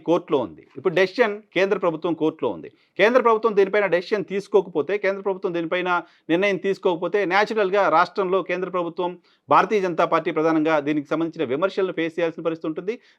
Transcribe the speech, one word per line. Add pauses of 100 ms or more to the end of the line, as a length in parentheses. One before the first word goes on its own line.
కోర్టులో
ఉంది. (160)
ఇప్పుడు
డెసిషన్ (220)
కేంద్ర
ప్రభుత్వం
కోర్టులో
ఉంది. (300)
కేంద్ర
ప్రభుత్వం
దీనిపైన
డెసిషన్
తీసుకోకపోతే, (100)
కేంద్ర
ప్రభుత్వం
దీనిపైన (400)
నిర్ణయం
తీసుకోకపోతే, (140)
న్యాచురల్‌గా (140)
రాష్ట్రంలో (120)
కేంద్ర
ప్రభుత్వం, (440)
భారతీయ
జనతా
పార్టీ
ప్రధానంగా (100)
దీనికి
సంబంధించిన
విమర్శలను
ఫేస్
చేయాల్సిన
పరిస్థితి
ఉంటుంది. (240)